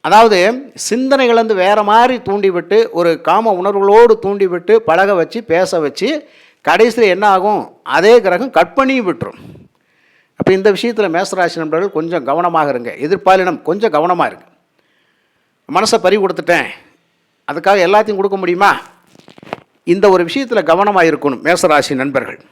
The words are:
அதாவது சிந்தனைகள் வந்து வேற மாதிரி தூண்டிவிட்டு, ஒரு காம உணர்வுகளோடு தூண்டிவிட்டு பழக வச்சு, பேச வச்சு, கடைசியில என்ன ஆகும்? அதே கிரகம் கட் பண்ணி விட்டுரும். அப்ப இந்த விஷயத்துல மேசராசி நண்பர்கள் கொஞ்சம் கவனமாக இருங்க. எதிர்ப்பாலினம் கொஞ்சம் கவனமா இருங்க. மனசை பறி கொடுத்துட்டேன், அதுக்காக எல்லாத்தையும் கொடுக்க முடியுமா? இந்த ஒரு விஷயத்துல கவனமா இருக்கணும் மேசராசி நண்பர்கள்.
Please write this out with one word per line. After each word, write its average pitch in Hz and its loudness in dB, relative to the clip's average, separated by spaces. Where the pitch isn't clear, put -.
அதாவது 214 2
சிந்தனைகள் 262 0
வந்து 226 0
வேற 196 2
மாதிரி 233 2
தூண்டிவிட்டு, 196 -2
ஒரு 170 -2
காம 214 0
உணர்வுகளோடு 202 4
தூண்டிவிட்டு 196 -2
பழக 196 2
வச்சு, 185 -4
பேச 175 -2
வச்சு, 202 -6
கடைசியில 226 2
என்ன 196 2
ஆகும்? 190 -2
அதே 196 4
கிரகம் 190 -2
கட் 175 0
பண்ணி 262 0
விட்டுரும். 165 -8
அப்ப - 2
இந்த 190 2
விஷயத்துல 214 -2
மேசராசி 175 -4
நண்பர்கள் 165 -4
கொஞ்சம் 165 -6
கவனமாக 160 -2
இருங்க. 120 -6
எதிர்ப்பாலினம் 180 0
கொஞ்சம் 202 -2
கவனமா 165 0
இருங்க. 101 -12
மனசை 214 0
பறி 185 2
கொடுத்துட்டேன், 170 -2
அதுக்காக 175 0
எல்லாத்தையும் 208 0
கொடுக்க 196 -2
முடியுமா? 180 0
இந்த 196 2
ஒரு 180 2
விஷயத்துல 226 -4
கவனமா 185 0
இருக்கணும் 147 0
மேசராசி 156 0
நண்பர்கள். 131 -6